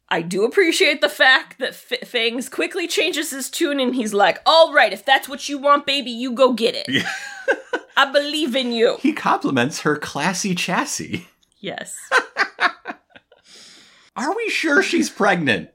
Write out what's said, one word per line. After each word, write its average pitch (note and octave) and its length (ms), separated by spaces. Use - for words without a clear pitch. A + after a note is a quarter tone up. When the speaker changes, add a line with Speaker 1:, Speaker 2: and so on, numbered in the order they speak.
Speaker 1:
I F3 120
do F#3 200
appreciate D#4 580
the D4 80
fact C#4+ 500
that B3 100
F-, A#3 160
Fangs A#3 420
quickly E4+ 380
changes E4 420
his C4 200
tune C#4+ 300
and B3+ 160
he's G#3+ 180
like, G3+ 320
"All D#4 280
right, B3 200
if - 120
that's C4+ 240
what C4+ 200
you C#4+ 80
want, C#4+ 280
baby, C4+ 260
you A#3+ 200
go B3+ 220
get A3 220
it. - 140
Speaker 2:
Yeah. - 200
<laughs> - 460
Speaker 1:
I C4+ 140
believe D4 440
in B3 160
you." A#3 300
Speaker 2:
He - 120
compliments D3 680
her D3 160
classy F3+ 580
chassis. F#3 720
Speaker 1:
Yes. - 360
Speaker 2:
<laughs> C5 80
Are D4 200
we A4+ 140
sure D#4 340
she's E4 260
pregnant? D#3 640